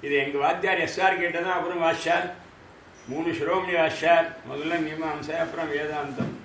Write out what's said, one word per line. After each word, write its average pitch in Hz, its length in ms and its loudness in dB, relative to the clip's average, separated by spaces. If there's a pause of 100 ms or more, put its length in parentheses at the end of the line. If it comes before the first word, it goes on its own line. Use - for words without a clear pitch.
இது 143 180 0
எங்க 143 200 -2
வாத்தியார் 175 420 2
எஸ் - 180 -4
ஆர் 185 180 4
கிட்ட 170 200 0
தான் 180 160 0
அப்புறம் 175 280 -2
வாசிச்சார். 165 400 2 (840)
மூணு 160 180 -2 (100)
சிரோமணி 180 400 0
வாசிச்சார். 165 480 4 (220)
முதல்ல 147 240 -4 (120)
மீமாம்சை, 156 580 -6
அப்புறம் 160 320 -4
வேதாந்தம் 147 580 -4 (120)